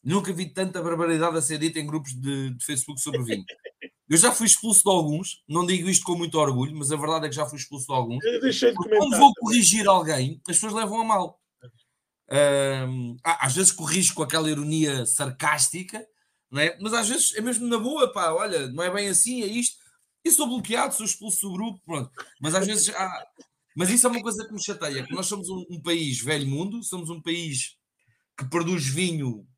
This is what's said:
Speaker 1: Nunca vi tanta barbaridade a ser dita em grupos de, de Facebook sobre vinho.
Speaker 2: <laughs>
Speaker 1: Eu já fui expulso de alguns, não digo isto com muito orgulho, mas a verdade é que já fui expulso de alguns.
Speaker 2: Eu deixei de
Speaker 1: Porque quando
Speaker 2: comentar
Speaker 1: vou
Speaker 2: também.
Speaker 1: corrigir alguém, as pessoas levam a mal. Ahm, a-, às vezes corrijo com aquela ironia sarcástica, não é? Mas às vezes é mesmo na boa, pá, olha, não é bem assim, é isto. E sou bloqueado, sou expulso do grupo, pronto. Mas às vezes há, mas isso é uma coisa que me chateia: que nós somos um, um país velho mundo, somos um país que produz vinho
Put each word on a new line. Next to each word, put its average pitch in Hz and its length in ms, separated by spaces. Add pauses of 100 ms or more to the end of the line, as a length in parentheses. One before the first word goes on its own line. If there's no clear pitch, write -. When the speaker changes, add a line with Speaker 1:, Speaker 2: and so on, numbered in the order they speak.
Speaker 1:
Nunca 185 300
vi 165 180
tanta 185 300
barbaridade 165 560
a 160 40
ser 156 180
dita 160 180
em 151 80
grupos 147 280
de, 135 420
de 120 100
Facebook 143 340
sobre 135 220
vinho. 110 240
Speaker 2:
<laughs> - 640
Speaker 1:
Eu 160 80
já 240 140
fui 226 160
expulso - 360
de 202 60
alguns, 165 580
não 165 160
digo 180 240
isto 185 160
com 175 140
muito 165 220
orgulho, 139 360
mas 147 160
a 156 40
verdade 151 320
é - 20
que 123 60
já 151 100
fui 147 140
expulso 135 260
de 139 80
alguns. 123 300
Speaker 2:
Eu - 180
deixei - 280
de 466 60
Speaker 1:
Porque - 140
quando 427 120
Speaker 2:
comentar 226 180
Speaker 1:
vou 855 160
Speaker 2:
também. - 60
Speaker 1:
corrigir 214 460
alguém, 160 600
as 170 60
pessoas 214 180
levam 220 280
a - 40
mal. 202 340 (920)
Ahm, 135 920
a-, 135 240
às 131 80
vezes 185 160
corrijo 165 420
com 160 100
aquela 156 260
ironia 147 560
sarcástica, 151 1000 (460)
não 143 100
é? 170 180
Mas 214 140
às 220 160
vezes - 260
é 214 60
mesmo 240 260
na 233 100
boa, 262 340
pá, 175 200
olha, 170 380
não 147 140
é 180 80
bem 202 180
assim, 233 340
é 190 40
isto. 240 300 (460)
E 330 80
sou 302 160
bloqueado, 247 460
sou 220 120
expulso 202 420
do 185 60
grupo, 196 320
pronto. 143 260 (300)
Mas 156 120
às 190 120
vezes 214 240
há, 185 380 (480)
mas 180 140
isso 240 160
é 247 40
uma 233 120
coisa 208 240
que 214 80
me 208 100
chateia: 147 420
que - 80
nós 185 140
somos 196 220
um, 185 200
um 170 120
país 160 400
velho 147 260
mundo, 196 360
somos 175 260
um 170 120
país 165 540 (600)
que 131 80
produz 165 420
vinho 139 600 (100)